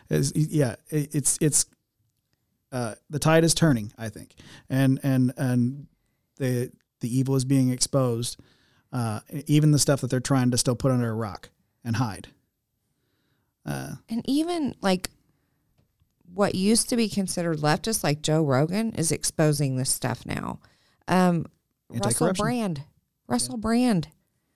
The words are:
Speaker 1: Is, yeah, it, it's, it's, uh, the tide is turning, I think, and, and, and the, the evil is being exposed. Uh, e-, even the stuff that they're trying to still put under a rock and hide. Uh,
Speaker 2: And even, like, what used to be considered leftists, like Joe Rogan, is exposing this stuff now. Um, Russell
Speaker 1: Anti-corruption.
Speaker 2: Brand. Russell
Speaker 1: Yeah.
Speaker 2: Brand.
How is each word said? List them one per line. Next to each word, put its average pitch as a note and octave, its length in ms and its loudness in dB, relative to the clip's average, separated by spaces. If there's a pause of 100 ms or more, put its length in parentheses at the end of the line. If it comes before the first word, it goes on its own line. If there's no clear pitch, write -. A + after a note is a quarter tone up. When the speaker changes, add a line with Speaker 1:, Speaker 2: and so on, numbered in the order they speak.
(100)
Speaker 1:
Is, D3 240 0
yeah, D3+ 420 0 (120)
it, D3+ 260 -4
it's, C#3+ 260 0
it's, - 260 2 (1040)
uh, A#2+ 220 -6 (160)
the D3 100 -4
tide D#3+ 240 6
is D#3+ 100 4
turning, A#2+ 420 2
I A2+ 120 -8
think, - 260 -16 (340)
and, C3+ 360 2
and, C3 320 2
and B2+ 500 -2 (520)
the, B2+ 340 -2 (280)
the A#2+ 180 -2
evil C3+ 180 0
is C3 80 0
being C3 260 2
exposed. B2 680 -2 (520)
Uh, A2+ 280 -4 (120)
e-, C#3 140 -10
even D3+ 240 4
the D3 80 6
stuff C3+ 220 2
that B2 100 -4
they're C3 80 0
trying B2+ 320 2
to A#2+ 80 0
still B2 160 0
put C3+ 160 0
under B2 180 0
a A2 60 -6
rock A2 360 -8 (340)
and A#2 100 -4
hide. G#2+ 320 -4 (1400)
Uh, C#3+ 280 -10 (160)
Speaker 2:
And A3+ 200 -6
even, D#4 520 -2
like, F#3 300 -2 (1200)
what F#3+ 240 2
used G#3 320 2
to B3+ 80 0
be A3+ 120 2
considered F3+ 500 -2
leftists, D#3 440 0
like D3+ 200 0
Joe D#3 200 2
Rogan, D#3+ 540 0
is E3 160 0
exposing D3 640 0
this B2+ 140 -2
stuff - 360 -4
now. - 320 -8 (480)
Um, F3 400 2 (420)
Russell A#2 200 -4
Speaker 1:
Anti-corruption. F#3 360 0
Speaker 2:
Brand. G#3+ 380 -2 (460)
Russell B3 260 -4
Speaker 1:
Yeah. A3+ 60 -8
Speaker 2:
Brand. A3+ 480 2 (480)